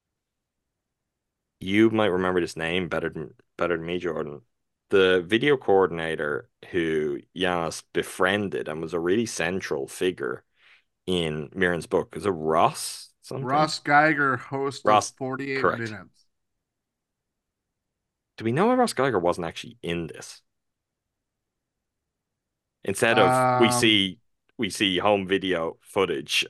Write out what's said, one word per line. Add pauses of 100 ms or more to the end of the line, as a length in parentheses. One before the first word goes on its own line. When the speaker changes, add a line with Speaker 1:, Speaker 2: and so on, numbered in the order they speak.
(1600)
Speaker 1:
you
might
remember
this
name
better
than, (240)
better
than
me,
Jordan. (500)
The
video
coordinator (220)
who (160)
Giannis (100)
befriended
and
was
a
really
central
figure (640)
in
Mirren's
book.
Is
it
Ross (140)
something?
Speaker 2:
Ross
Geiger,
host
Speaker 1:
Ross,
Speaker 2:
of
forty-eight
Speaker 1:
correct.
Speaker 2:
Minutes. (2000)
Speaker 1:
Do
we
know
why
Ross
Geiger
wasn't
actually
in
this? (2500)
Instead
of,
we
Speaker 2:
Um,
Speaker 1:
see, (400)
we
see
home
video
footage